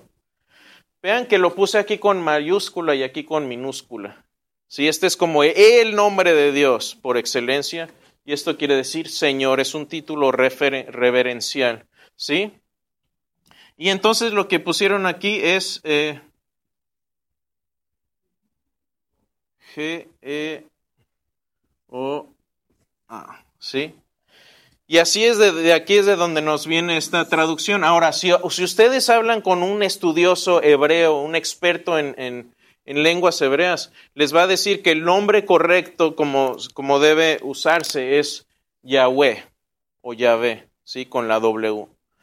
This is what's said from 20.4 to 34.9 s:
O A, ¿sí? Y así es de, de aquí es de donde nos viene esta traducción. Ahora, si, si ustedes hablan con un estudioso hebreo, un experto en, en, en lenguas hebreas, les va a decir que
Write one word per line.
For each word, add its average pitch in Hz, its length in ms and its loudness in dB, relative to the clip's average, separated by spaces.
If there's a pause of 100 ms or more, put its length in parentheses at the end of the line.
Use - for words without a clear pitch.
O 139 400 -8 (800)
A, - 380 -20 (140)
¿sí? 151 360 -8 (920)
Y 160 120 2
así 202 260 2
es 233 140 4
de, 202 160 4
de 165 200 2
aquí 165 240 2
es 202 80 4
de 202 120 4
donde 170 240 -2
nos 151 260 -2
viene 165 300 -2
esta 165 320 -4
traducción. 160 540 -2
Ahora, 165 280 4
si, 180 200 -2 (180)
si 180 140 -6
ustedes 240 460 2
hablan 226 320 2
con 180 220 0
un 202 200 -2
estudioso 175 800 2
hebreo, 151 580 4
un 156 140 -6
experto 170 640 -2
en, 143 180 -6
en, 123 380 -12 (300)
en 143 180 -2
lenguas 170 380 2
hebreas, 151 500 0 (220)
les 143 200 0
va 170 100 6
a 185 40 2
decir 190 340 0
que 175 100 2